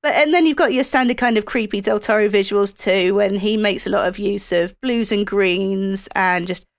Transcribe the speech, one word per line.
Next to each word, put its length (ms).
but, 120
and 200
then 120
you've 120
got 160
your 100
standard 340
kind 200
of 80
creepy 360
Del 180
Toro 300
visuals 480
too, 420
and 200
he 180
makes 280
a 40
lot 180
of 100
use 340
of 300
blues 300
and 160
greens 880
and 320
just 180